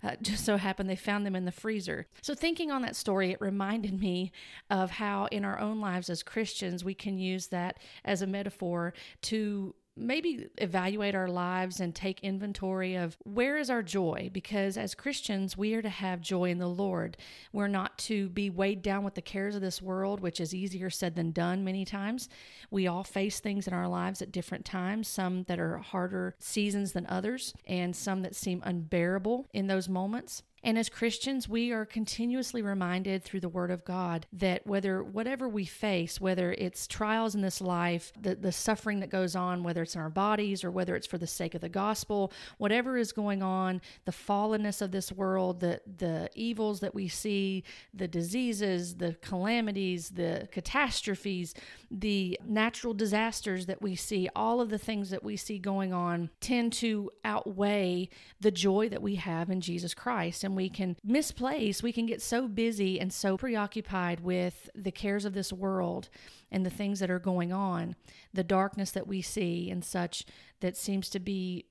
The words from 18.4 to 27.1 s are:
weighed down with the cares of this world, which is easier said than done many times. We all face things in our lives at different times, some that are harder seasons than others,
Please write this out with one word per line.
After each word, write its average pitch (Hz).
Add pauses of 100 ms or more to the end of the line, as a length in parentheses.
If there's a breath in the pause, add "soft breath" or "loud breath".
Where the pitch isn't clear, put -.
weighed 190
down 202
with 196
the 175
cares 202
of 196
this 185
world, 190
which 180
is 170
easier 185
said 170
than 165
done 175
many 190
times. 208 (440 loud breath)
We 190
all 180
face 196
things 202
in 185
our 180
lives 180
at 190
different -
times, 196
some 185
that 175
are 165
harder 185
seasons 202
than 175
others, 208 (140)